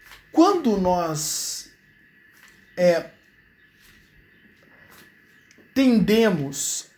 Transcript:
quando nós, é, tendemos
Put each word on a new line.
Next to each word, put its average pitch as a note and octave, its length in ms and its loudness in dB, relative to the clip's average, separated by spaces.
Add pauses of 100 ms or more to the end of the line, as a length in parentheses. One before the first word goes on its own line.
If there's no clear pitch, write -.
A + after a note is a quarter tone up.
(300)
quando D#4+ 480 2
nós, E3+ 920 -4 (1040)
é, F3 340 0 (2750)
tendemos G#3+ 1200 0